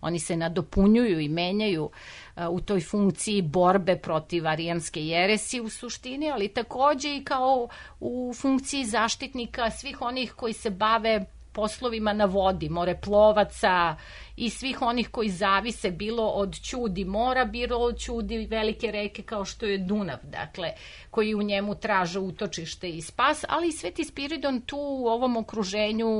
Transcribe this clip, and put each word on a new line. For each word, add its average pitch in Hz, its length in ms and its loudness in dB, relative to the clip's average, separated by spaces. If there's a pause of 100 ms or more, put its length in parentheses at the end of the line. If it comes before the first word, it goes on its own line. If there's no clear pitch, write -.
oni 165 180 -2
se 170 180 -2
nadopunjuju 185 840 4
i 151 100 0
menjaju, 180 600 0 (460)
a, 170 140 -4
u 175 120 -2
toj 196 200 0
funkciji 202 600 2
borbe 180 540 4
protiv 165 520 -2
arijanske 165 580 -2
jeresi 196 560 2
u 220 80 -6
suštini, 262 600 -6
ali 208 160 0
takođe 269 680 0
i 277 80 -8
kao 262 440 2 (320)
u 247 340 -4
funkciji 269 520 0
zaštitnika 233 840 -2
svih 269 320 -8
onih 254 320 -4
koji 240 200 -4
se - 160 -6
bave 214 560 2 (280)
poslovima 214 600 -2
na 208 120 4
vodi, 185 440 2
moreplovaca 185 1300 4 (400)
i 233 140 -2
svih 254 320 -6
onih 240 280 2
koji 220 200 -2
zavise 196 640 0
bilo 214 360 -2
od 196 340 0
ćudi 208 440 -4
mora, 240 400 2
bilo 240 320 -2
od 240 220 0
ćudi 226 460 -4
velike 220 460 -2
reke 208 300 -6
kao 202 240 -6
što - 200 -8
je 202 120 0
Dunav, 190 460 -2
dakle, 151 480 -8 (400)
koji 214 240 0
u 208 80 0
njemu 202 320 -2
traže 190 440 0
utočište 185 680 -6
i 165 120 -8
spas, 269 480 0
ali 339 180 0
i 330 40 2
Sveti 339 320 -6
Spiridon 277 580 -4
tu 285 160 -8
u 277 300 -2
ovom 240 300 2
okruženju, 214 680 0 (120)